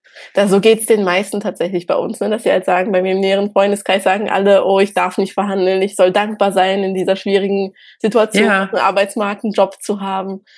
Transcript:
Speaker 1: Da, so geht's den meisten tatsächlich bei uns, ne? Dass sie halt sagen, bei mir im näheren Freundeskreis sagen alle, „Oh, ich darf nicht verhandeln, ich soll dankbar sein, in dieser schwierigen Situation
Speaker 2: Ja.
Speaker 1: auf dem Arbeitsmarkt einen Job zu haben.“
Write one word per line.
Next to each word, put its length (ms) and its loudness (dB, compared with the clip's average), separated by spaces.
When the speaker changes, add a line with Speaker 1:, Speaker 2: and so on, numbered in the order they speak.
Speaker 1:
Da, 140 2
so 120 4
geht's 260 4
den 180 2
meisten 360 -2
tatsächlich 460 -6
bei 80 -2
uns, 260 -4
ne? 100 -4
Dass 120 -4
sie 80 0
halt 140 0
sagen, 280 0
bei 100 2
mir 100 -2
im 80 0
näheren 320 0
Freundeskreis 520 0
sagen 260 0
alle, 340 4
„Oh, 160 2
ich 140 0
darf 240 -2
nicht 160 -4
verhandeln, 480 0
ich 140 -4
soll 160 4
dankbar 400 0
sein, 300 0
in 120 -4
dieser 200 0
schwierigen 580 -2
Situation 460 2
Speaker 2:
Ja. 180 2
Speaker 1:
auf 60 -6
dem 80 -4
Arbeitsmarkt 680 -2
einen 80 -4
Job 300 0
zu 180 -4
haben.“ 440 -8